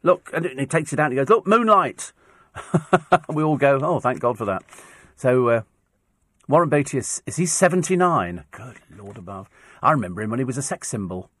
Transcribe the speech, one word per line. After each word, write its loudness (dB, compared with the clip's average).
look," 2
and -4
he -2
takes -2
it -4
out 2
and -2
he -2
goes, 0
"Look, 4
Moonlight." 2
<laughs> 0
We -2
all 2
go, 4
"Oh, 0
thank -2
God -2
for -4
that." -4
So, 2
uh, 2
Warren 4
Beatty 0
is, -6
is -10
he 0
seventy-nine? 0
Good -18
Lord -16
above. -14
I 4
remember -2
him -4
when -2
he 0
was -4
a -6
sex -8
symbol. -8